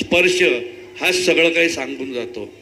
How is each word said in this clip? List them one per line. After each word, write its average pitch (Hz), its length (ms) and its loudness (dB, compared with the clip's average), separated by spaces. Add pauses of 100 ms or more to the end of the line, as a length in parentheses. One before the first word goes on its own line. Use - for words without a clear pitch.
स्पर्श 180 420 2 (580)
हा 175 120 0
सगळं 170 360 2
काही 170 200 2
सांगून 135 440 -6
जातो. 113 500 -10